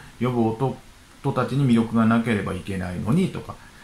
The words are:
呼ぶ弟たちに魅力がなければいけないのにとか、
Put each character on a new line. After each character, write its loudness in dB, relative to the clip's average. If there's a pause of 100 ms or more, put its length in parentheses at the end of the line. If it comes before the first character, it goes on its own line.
(200)
呼 0
ぶ 2
弟 -2 (580)
た 0
ち -8
に 2
魅 6
力 2
が 4
な 4
け 0
れ 0
ば -4
い -8
け -6
な -6
い -6
の -2
に 2
と -8
か、 -12 (280)